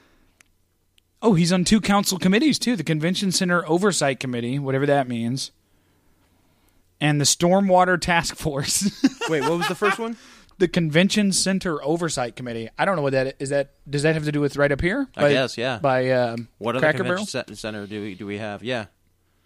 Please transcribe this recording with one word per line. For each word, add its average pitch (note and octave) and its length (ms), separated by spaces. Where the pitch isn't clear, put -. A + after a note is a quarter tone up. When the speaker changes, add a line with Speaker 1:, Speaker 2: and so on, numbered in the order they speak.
Speaker 1:
Oh, A3 140
he's E3+ 180
on F#3 120
two A3 160
council G3+ 380
committees, G3 400
too. A#3+ 180
The D#3+ 80
Convention E3+ 480
Center F3 340
Oversight D#3 540
Committee, B2 400
whatever C3+ 260
that C#3 220
means, A#2+ 420
and D3 200
the C#3+ 40
Stormwater F3+ 760
Task E3+ 360
Force. C#3+ 480
<laughs> A#4 120
Speaker 2:
Wait, D#3 140
what D#3+ 160
was F3 100
the F3+ 60
first G3 240
one? A3+ 180
Speaker 1:
The F3+ 100
Convention F3+ 640
Center F3+ 500
Oversight C#3+ 540
Committee. A#2 320
I D3 60
don't F#3+ 100
know D#3 80
what C#3 120
that C3 260
is. C#3 100
That, C#3 220
does C#3 120
that D#3 120
have D#3 100
to D3 80
do D3 80
with C#3+ 160
right C#3+ 140
up C#3 100
here? A#3 360
Speaker 2:
I - 60
Speaker 1:
By, C#3+ 100
Speaker 2:
guess, C3 260
yeah. A#2+ 240
Speaker 1:
by, B2+ 300
um, A#2+ 340
Speaker 2:
What A#2 180
other C3 80
Speaker 1:
Cracker D#3 140
Speaker 2:
convention F3+ 340
Speaker 1:
Barrel? A#2 240
Speaker 2:
ce-, - 40
center G#2+ 280
do G#2 120
we, G#2 140
do F#2+ 100
we G2+ 140
have? G#2 240
Yeah, A2+ 240